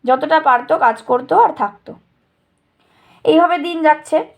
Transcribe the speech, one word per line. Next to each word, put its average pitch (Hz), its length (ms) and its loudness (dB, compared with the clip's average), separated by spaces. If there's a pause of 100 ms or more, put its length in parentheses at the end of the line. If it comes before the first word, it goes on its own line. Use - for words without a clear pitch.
যতটা 285 360 0
পারতো 277 380 0
কাজ 233 240 0
করতো 247 380 -2
আর - 140 2
থাকতো। - 400 -10 (1300)
এইভাবে 339 340 2
দিন 330 260 -8
যাচ্ছে। 302 420 0 (120)